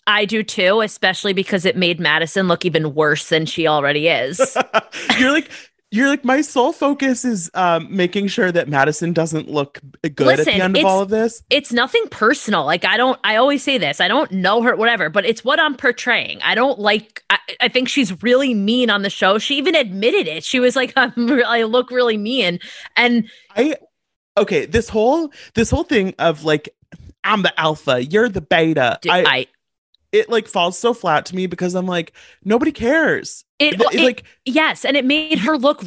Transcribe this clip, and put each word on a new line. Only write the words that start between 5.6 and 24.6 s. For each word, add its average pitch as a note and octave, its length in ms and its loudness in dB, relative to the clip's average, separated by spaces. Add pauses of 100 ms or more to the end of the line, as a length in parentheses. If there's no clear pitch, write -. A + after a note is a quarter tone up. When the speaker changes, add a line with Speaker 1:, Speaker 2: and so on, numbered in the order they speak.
Speaker 2:
you're B3 180 0
like, C#4+ 160 -2
"My C4 160 2
sole C#4 320 0
focus C#4 500 -2
is, G#3 300 -4
um, F3 420 0
making F#3+ 340 0
sure F#3 220 0
that E3 160 0
Madison D3 460 2
doesn't D#3+ 380 -2
look C#3+ 280 -4 (240)
g-, E3 60 -6
good D3 180 0
at - 120 4
Speaker 1:
Listen, A4+ 60 2 (120)
Speaker 2:
the F#3+ 80 2
end F#3+ 120 2
of D4 40 4
Speaker 1:
it's, D#4+ 60 4
Speaker 2:
all F#3+ 160 4
of G3 80 -6
this." A3 400 -2
Speaker 1:
it's - 200 0
nothing B3 400 0
personal. G#3+ 540 0
Like, F3 220 0
I F#3+ 100 2
don't, B3+ 280 0
I G#3+ 120 0
always C4+ 260 2
say C4+ 140 0
this, D3+ 240 -2
I F3+ 80 2
don't A#3+ 240 0
know F#3+ 300 0
her, A#3 120 2
whatever, G3+ 360 0
but F#3+ 160 -2
it's A3 180 -2
what C#4+ 160 0
I'm D4+ 140 0
portraying. A#3+ 680 -2
I F3 140 0
don't A#3+ 240 0
like, G#3 500 -4
I, G3 100 2 (220)
I B3 80 2
think B3+ 220 -2
she's F#3 320 -2
really B3 320 2
mean A3+ 340 0
on G3+ 140 0
the G3 80 -4
show. G3 280 2
She C4+ 200 -4
even D#4 160 0
admitted A#3 540 0
it. D#3 160 -10
She B3+ 160 -2
was B3 160 2
like, B3+ 180 -2
<laughs> - 20 -2
"I'm B3+ 160 2 (140)
re-, B3 180 2
I A3+ 200 0
look B3 260 0
really B3 260 0
mean." G#3 420 -2 (380)
And A#3+ 320 2 (260)
Speaker 2:
I, C4 220 0 (640)
okay, G3 260 0